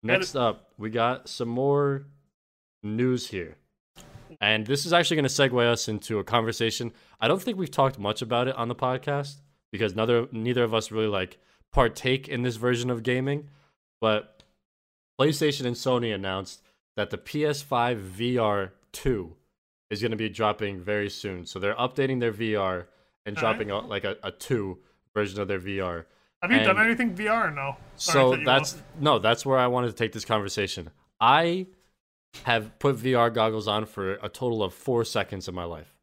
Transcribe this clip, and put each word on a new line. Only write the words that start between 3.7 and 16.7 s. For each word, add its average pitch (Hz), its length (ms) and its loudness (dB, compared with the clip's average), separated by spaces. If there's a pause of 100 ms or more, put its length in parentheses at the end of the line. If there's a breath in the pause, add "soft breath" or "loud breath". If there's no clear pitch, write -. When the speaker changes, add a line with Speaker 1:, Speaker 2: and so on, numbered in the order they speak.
Speaker 2:
And 107 260 2
this 139 200 0
is 170 80 0
actually 170 240 4
gonna 143 100 2
segue 127 400 4
us 117 220 2
into 107 300 -2
a 95 40 -2
conversation. 113 720 0 (260 soft breath)
I 110 80 2
don't 185 140 4
think 214 160 -4
we've 180 140 -4
talked 135 280 2
much 101 220 -2
about 120 260 0
it 131 80 -4
on 117 140 -2
the 120 60 -4
podcast 135 680 -4 (320)
because 101 220 0
neither, 117 360 2
neither 120 320 0
of 113 100 0
us 110 180 0
really, 110 160 0
like, 95 300 -2 (360)
partake 131 560 0
in 127 140 -2
this 123 120 -2
version 123 340 0
of 117 140 -4
gaming. 131 460 -2 (500 soft breath)
But 107 440 0 (760)
PlayStation 143 460 2
and 120 100 -2
Sony 120 400 0
announced 95 460 -6 (340)